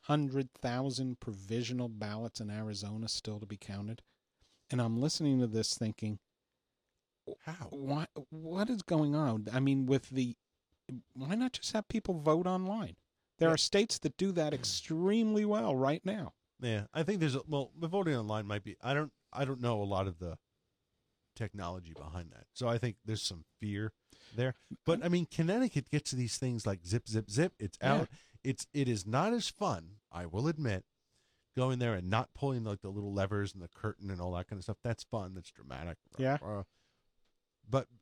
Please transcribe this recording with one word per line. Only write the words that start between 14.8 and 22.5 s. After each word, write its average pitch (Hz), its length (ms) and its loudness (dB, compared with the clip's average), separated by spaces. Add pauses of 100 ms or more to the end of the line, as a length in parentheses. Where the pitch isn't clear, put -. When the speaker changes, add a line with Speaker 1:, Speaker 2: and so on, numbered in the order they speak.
Speaker 1:
well 208 300 2
right 135 300 2
now. 190 280 -4 (280)
Speaker 2:
Yeah, 110 220 0 (100)
I 160 100 0
think 190 160 0
there's 143 160 2
a, 135 120 -2
well, 143 320 -2
the 165 80 -4
voting 170 280 2
online 107 300 -2
might 101 180 -4
be, 101 180 -12
I 127 120 -2
don't, 147 180 -2 (200)
I 139 140 -2
don't 127 160 -4
know 117 200 0
a 101 40 0
lot 98 220 0
of 87 120 -8
the 85 180 -8 (1000)
technology 90 600 -8
behind 80 360 -10
that. - 220 -20